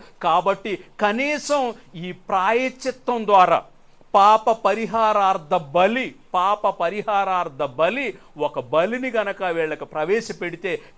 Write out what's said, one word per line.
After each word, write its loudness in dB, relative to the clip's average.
కాబట్టి 0
కనీసం -2
ఈ -10
ప్రాయశ్చిత్తం -2
ద్వారా 6
పాప 6
పరిహారార్థ 0
బలి, 0
పాప 0
పరిహారార్థ -2
బలి, -2
ఒక -4
బలిని -2
గనక -4
వీళ్ళకి -4
ప్రవేశపెడితే -4